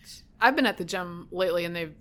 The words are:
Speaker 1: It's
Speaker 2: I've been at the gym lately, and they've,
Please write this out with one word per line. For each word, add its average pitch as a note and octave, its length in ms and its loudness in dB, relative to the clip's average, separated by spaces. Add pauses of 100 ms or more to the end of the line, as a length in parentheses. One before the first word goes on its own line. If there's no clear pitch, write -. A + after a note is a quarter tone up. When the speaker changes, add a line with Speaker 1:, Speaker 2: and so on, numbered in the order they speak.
Speaker 1:
It's - 220 -20 (180)
Speaker 2:
I've B3+ 140 6
been D4 100 4
at G3+ 120 0
the F#3+ 60 -6
gym F3 480 -6
lately, F3 320 2
and E3+ 100 -4
they've, E3 280 -6